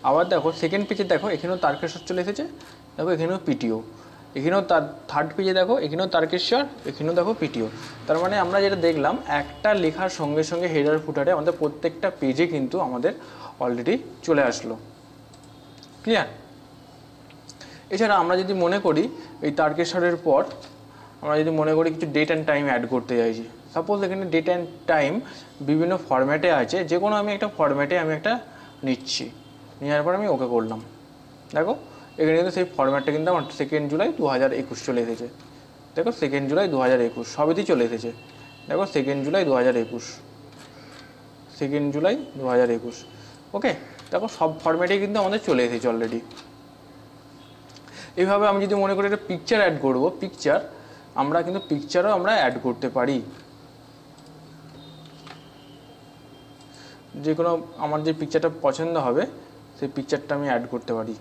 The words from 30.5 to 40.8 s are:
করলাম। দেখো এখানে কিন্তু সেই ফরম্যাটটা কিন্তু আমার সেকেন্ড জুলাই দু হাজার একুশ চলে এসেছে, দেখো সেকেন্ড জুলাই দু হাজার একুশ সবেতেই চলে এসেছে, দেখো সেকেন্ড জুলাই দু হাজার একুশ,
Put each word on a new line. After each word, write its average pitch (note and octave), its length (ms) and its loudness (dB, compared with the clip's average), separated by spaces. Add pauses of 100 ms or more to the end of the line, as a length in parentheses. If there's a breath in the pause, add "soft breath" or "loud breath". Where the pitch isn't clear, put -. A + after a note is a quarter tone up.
করলাম। A2+ 240 0 (760)
দেখো E3+ 180 2 (460 loud breath)
এখানে D#3+ 200 4
কিন্তু F3+ 180 0
সেই F#3 80 2 (100)
ফরম্যাটটা C3+ 400 2
কিন্তু D#3+ 180 0
আমার D#3+ 100 2 (160)
সেকেন্ড D3 320 0
জুলাই F#3 180 0 (100)
দু - 40 0 (100)
হাজার C3 180 4 (100)
একুশ - 160 -8 (100)
চলে A#2+ 180 0
এসেছে, A#2 220 -6 (680 loud breath)
দেখো G3 160 0 (100)
সেকেন্ড C#3 280 0
জুলাই E3+ 240 2
দু C3+ 100 2
হাজার B2+ 160 6 (100)
একুশ A#2 160 -8 (120)
সবেতেই E3 340 2
চলে B2 160 4
এসেছে, A#2 220 -6 (600 loud breath)
দেখো F#3 140 0 (120)
সেকেন্ড C#3 300 0
জুলাই F3+ 240 2
দু C3+ 100 4
হাজার B2 240 4
একুশ, A#2 220 -8 (1500 loud breath)